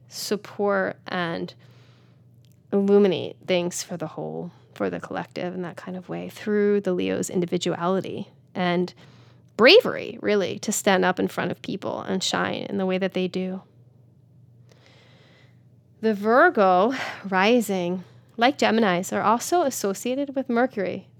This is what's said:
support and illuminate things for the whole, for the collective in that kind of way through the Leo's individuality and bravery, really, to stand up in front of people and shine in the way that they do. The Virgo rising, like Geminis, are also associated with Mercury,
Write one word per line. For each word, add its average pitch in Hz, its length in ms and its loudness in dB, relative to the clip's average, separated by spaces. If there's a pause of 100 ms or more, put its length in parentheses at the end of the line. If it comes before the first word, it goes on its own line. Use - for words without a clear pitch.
support 202 880 -4 (100)
and 175 460 -6 (1200)
illuminate 196 720 4
things 180 380 -2
for 175 140 -10
the 165 100 -8
whole, 160 440 -10 (220)
for 196 160 -4
the 170 100 -8
collective 175 540 -8
in 185 80 -8
that 175 140 -10
kind 185 200 -14
of 180 140 -14
way 175 180 -10
through 208 540 0
the 185 100 -2
Leo's 190 380 -2
individuality 175 1000 -2 (260)
and 180 380 -2 (680)
bravery, 269 600 6
really, 202 360 0
to - 140 -6
stand 185 340 2
up 185 140 0
in 196 80 0
front - 240 -4
of - 100 -10
people - 400 -8
and 190 220 -6
shine 180 400 -4
in 202 160 -6
the 190 80 -2
way 185 100 -2
that 185 160 -4
they 185 140 -2
do. 185 340 -8 (2500)
The 220 140 2
Virgo 220 800 4 (340)
rising, 190 720 2 (340)
like 240 200 2
Geminis, 208 580 2
are 202 60 0
also 247 400 2
associated 254 720 -4
with 262 140 -4
Mercury, 202 580 -2 (120)